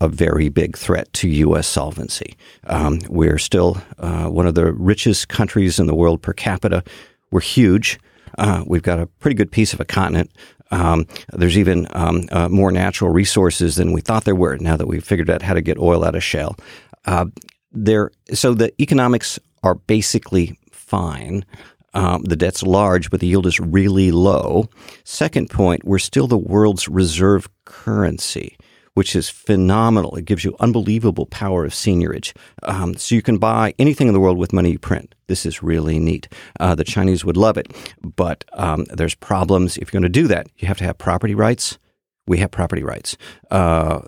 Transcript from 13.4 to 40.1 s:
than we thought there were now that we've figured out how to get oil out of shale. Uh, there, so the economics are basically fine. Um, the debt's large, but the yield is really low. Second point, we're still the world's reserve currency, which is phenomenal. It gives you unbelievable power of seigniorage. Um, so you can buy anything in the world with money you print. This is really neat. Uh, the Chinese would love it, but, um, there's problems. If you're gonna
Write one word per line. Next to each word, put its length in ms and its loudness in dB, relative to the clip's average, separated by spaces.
than 160 0
we 80 0
thought 240 -2
there 100 2
were 240 0
now 180 0
that 120 -4
we've 180 -4
figured 240 0
out 120 -2
how 120 -2
to 80 0
get 160 -2
oil 260 2
out 120 0
of 80 -4
shale. 320 -4
Uh, 220 0
there, 400 0
so 200 2
the 180 2
economics 560 0
are 140 2
basically 840 -2
fine. 720 -6
Um, 280 -2
the 140 -2
debt's 260 -2
large, 480 2
but 100 -2
the 60 -2
yield 200 2
is 120 0
really 540 2
low. 560 2
Second 440 -4
point, 360 0
we're 140 2
still 300 0
the 80 2
world's 500 2
reserve 640 2
currency, 920 -4
which 240 0
is 140 -2
phenomenal. 840 2
It 100 -10
gives 180 -2
you 160 -4
unbelievable 680 0
power 380 -4
of 80 -6
seigniorage. 640 -2
Um, 320 -6
so 200 -4
you 80 2
can 160 0
buy 400 0
anything 280 2
in 80 4
the 60 4
world 180 4
with 140 -4
money 200 2
you 60 -6
print. 360 -6
This 180 -4
is 160 -8
really 360 -2
neat. 300 -2
Uh, 140 2
the 100 -2
Chinese 400 0
would 140 0
love 180 4
it, 160 -8
but, 500 -6
um, 380 -4
there's 240 -4
problems. 640 0
If 140 -12
you're 80 0
gonna 100 2